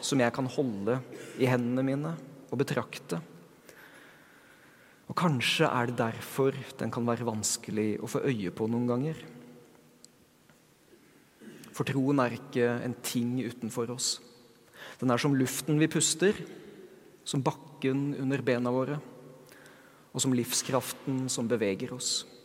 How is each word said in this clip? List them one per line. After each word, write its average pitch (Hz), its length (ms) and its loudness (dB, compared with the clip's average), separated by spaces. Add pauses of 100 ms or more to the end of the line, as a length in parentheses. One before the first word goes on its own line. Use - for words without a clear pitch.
som 139 160 4
jeg 117 140 4
kan 127 160 -2
holde 117 480 0 (420)
i 123 80 6
hendene 123 380 2
mine 147 300 -2 (340)
og 120 100 -2
betrakte. - 600 -2 (1900)
Og - 80 -10
kanskje 156 500 4
er 120 220 2
det 120 80 -4
derfor 120 580 0 (220)
den 113 160 -2
kan 120 120 0
være 117 200 0
vanskelig 107 760 0
å 120 80 -8
få - 180 0
øye 104 260 0
på 110 160 0
noen 120 200 0
ganger. 143 320 -2 (2500)
For - 160 -4
troen 135 340 2
er 117 140 0
ikke 120 320 0 (160)
en 120 100 -4 (100)
ting 123 360 0
utenfor 117 540 -4
oss. - 200 -2 (840)
Den 131 100 4
er 120 100 4
som 143 160 4
luften 147 440 2
vi 156 100 6
puster, 175 460 4 (880)
som 139 200 0
bakken 139 760 0
under 135 240 0
bena 123 300 2
våre, 139 240 0 (1120)
og 127 80 -2
som 131 160 2
livskraften 131 960 0
som 120 160 -2
beveger 110 460 0
oss. - 280 -2 (220)